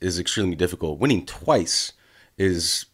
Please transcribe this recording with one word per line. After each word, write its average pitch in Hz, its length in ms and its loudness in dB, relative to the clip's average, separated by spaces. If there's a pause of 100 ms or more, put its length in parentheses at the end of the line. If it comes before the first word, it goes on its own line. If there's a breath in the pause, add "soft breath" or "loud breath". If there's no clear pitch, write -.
is 90 200 -2
extremely 92 340 0
difficult. 80 460 -2
Winning 117 260 2
twice - 640 0 (460)
is 90 560 0